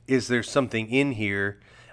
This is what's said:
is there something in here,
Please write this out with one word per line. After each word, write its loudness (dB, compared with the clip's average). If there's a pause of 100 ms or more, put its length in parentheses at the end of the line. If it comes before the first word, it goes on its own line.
is 2
there 2
something -2
in 2
here, -2 (320)